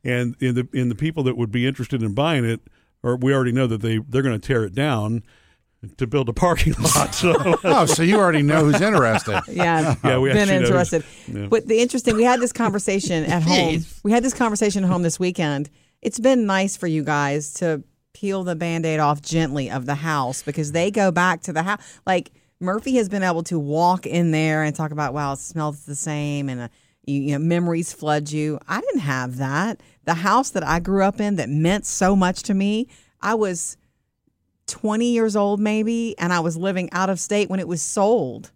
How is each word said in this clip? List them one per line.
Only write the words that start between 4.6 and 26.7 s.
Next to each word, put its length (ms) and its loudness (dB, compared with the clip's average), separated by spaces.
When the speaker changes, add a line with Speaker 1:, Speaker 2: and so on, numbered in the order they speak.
Speaker 1:
it 120 -8
down 480 -2
to 120 -4
build 200 0
a 40 -4
parking 400 2
<laughs> 80 -4
lot. 340 2
So 200 2
Speaker 2:
Oh, 240 4
so 160 2
you 160 6
already 240 4
know 220 4
who's 160 4
interested. 640 2
Speaker 3:
<laughs> 40 -16
Yeah. 540 2
Speaker 1:
Yeah, 160 2
we 120 2
Speaker 3:
Been 80 4
Speaker 1:
actually 160 4
know 60 4
who's 320 2
Speaker 3:
interested. 120 0
Speaker 1:
Yeah. 140 -6
Speaker 3:
But 220 0
the 120 4
interesting, 360 0
we 80 4
had 160 4
this 120 -2
conversation 760 0
at 180 2
home. 320 2
Speaker 2:
Jeez. 260 -8
Speaker 3:
We 80 0
had 140 4
this 100 -2
conversation 480 0
at 80 2
home 120 0
this 180 -2
weekend. 500 -2
It's 160 -4
been 280 2
nice 300 0
for 120 -4
you 160 0
guys 500 -2
to 300 -2
peel 300 -4
the 140 -4
Band-Aid 420 -2
off 240 0
gently 480 -2
of 160 -6
the 80 -2
house, 480 -4
because 300 -6
they 180 0
go 220 2
back 300 2
to 100 -10
the 100 -2
house. 180 -4
Like, 280 -2
Murphy 380 -2
has 120 2
been 140 -2
able 220 0
to 160 -4
walk 440 0
in 280 2
there 320 2
and 100 -2
talk 160 -6
about, 240 -4
"Wow, 200 -4
it 40 -10
smells 480 -6
the 80 -10
same," 540 -4
and, 140 -6
uh, 60 -10